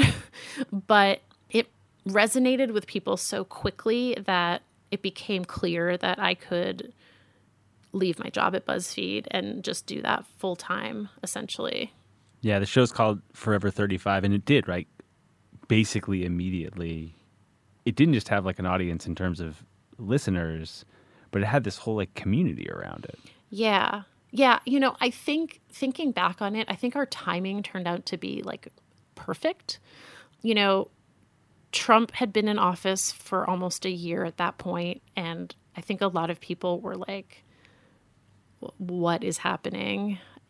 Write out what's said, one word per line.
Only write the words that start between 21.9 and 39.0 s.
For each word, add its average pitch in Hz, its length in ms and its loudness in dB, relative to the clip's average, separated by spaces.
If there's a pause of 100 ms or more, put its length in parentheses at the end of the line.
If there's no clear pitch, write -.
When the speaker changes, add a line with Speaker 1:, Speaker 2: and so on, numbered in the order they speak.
Speaker 2:
like, 101 180 -4
community 87 560 -2
around 50 360 -10
it. - 120 -16 (320)
Speaker 1:
Yeah. 202 540 0 (260)
Yeah. 247 360 6
You 269 140 2
know, 269 220 4
I 247 80 4
think 302 500 -2 (120)
thinking 269 400 -2
back 180 320 0
on 202 120 -2
it, 220 140 -2
I 190 60 -4
think 247 200 -4
our 277 120 0
timing 190 560 -4
turned 180 240 -6
out 175 200 -4
to 185 100 -4
be, - 260 -6
like, - 240 -10 (480)
perfect. - 640 -6 (640)
You 226 100 2
know, 196 360 4 (800)
Trump 226 400 6
had 220 200 0
been 214 160 2
in 208 120 2
office 190 520 2
for - 380 -2
almost 185 360 -2
a 190 40 -2
year 170 360 -4
at 165 120 -8
that 175 220 -2
point, 175 420 -4 (140)
and 170 400 -8 (200)
I 165 60 -10
think 196 200 -6
a 196 60 4
lot 170 220 0
of 165 100 -6
people 175 420 -4
were 190 160 -8
like, 196 460 -12 (1200)
"Wh-, - 180 -14
what 175 440 -2